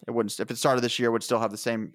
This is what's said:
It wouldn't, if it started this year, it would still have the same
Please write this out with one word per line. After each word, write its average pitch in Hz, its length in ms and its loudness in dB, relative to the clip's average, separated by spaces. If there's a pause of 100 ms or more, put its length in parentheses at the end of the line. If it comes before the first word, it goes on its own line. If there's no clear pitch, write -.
It 120 40 -4
wouldn't, 110 280 0
if 95 100 -4
it 117 80 -8
started 131 240 2
this 117 160 0
year, 120 120 4
it - 20 2
would 113 120 2
still 117 180 0
have 107 100 0
the 107 60 -10
same 113 380 -4